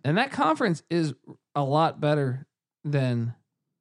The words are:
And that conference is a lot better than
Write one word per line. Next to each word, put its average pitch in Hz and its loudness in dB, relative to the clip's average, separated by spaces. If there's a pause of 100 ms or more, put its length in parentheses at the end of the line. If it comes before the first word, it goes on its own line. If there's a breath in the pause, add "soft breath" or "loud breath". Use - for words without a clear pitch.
And 151 2
that 269 0
conference 277 0
is 160 0 (400)
a 143 0
lot 147 0
better 143 0 (340)
than 123 0 (440)